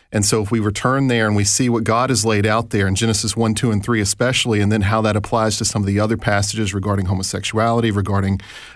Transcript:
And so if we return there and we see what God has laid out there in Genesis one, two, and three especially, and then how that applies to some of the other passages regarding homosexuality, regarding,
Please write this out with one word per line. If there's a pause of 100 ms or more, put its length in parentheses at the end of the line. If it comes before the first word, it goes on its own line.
(100)
And
so
if
we
return
there
and
we
see
what
God
has
laid
out
there
in
Genesis
one,
two,
and
three
especially,
and
then
how
that
applies
to
some
of
the
other
passages
regarding
homosexuality,
regarding, (360)